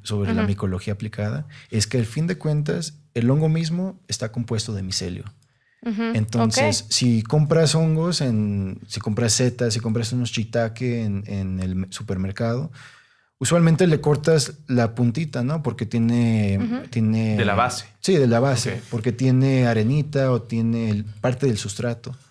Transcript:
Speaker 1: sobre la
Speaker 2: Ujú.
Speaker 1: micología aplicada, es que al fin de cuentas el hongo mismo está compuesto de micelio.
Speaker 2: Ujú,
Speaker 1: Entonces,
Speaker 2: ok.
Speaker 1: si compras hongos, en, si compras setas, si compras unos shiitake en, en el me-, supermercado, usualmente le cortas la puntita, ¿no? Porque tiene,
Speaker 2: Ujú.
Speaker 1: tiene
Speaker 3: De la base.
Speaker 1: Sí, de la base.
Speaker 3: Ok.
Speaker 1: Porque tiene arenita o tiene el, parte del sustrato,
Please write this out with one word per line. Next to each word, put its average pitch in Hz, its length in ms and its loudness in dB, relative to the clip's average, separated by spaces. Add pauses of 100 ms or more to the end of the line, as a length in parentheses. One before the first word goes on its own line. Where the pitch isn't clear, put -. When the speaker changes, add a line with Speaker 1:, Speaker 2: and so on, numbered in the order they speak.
Speaker 1:
sobre 101 320 -2
la 113 80 2
Speaker 2:
Ujú. 104 60 2
Speaker 1:
micología 95 460 -4
aplicada, 107 520 -6 (240)
es 107 160 0
que 131 120 -2
al 117 80 0
fin 156 200 -4
de 185 100 -2
cuentas 156 580 -2 (200)
el 120 160 2
hongo 156 180 4
mismo 165 500 -2 (100)
está 120 220 -6
compuesto 113 440 -4
de 95 80 -4
micelio. 95 420 -6 (580)
Speaker 2:
Ujú, 226 200 -4 (120)
Speaker 1:
Entonces, 233 680 2
Speaker 2:
ok. - 80 -20
Speaker 1:
si 117 320 2
compras 151 520 4
hongos, 160 460 0
en, 104 680 0
si - 120 -8
compras 110 340 0
setas, 123 400 0
si 113 60 -2
compras 113 320 -2
unos 123 200 -2
shiitake 113 500 -2 (220)
en, 101 220 -2
en 95 340 -4
el 92 160 -2
me-, 92 160 -4
supermercado, 110 760 -4 (680)
usualmente 165 480 4
le 151 160 4
cortas 147 520 2 (120)
la 117 280 2
puntita, 123 500 0
¿no? 151 180 -4
Porque 131 240 -4
tiene, 113 720 2
Speaker 2:
Ujú. 240 300 -4
Speaker 1:
tiene 110 480 0
Speaker 3:
De 110 100 2
la 101 80 2
base. - 320 0 (140)
Speaker 1:
Sí, 190 160 2
de 135 100 6
la 117 140 4
base. 123 340 0
Speaker 3:
Ok. 90 60 -8 (100)
Speaker 1:
Porque 113 220 -2
tiene 131 540 2
arenita 131 640 2
o 117 120 0
tiene 113 480 -2
el, 104 140 -2
parte 127 420 -2
del 113 100 2
sustrato, 117 580 -6 (160)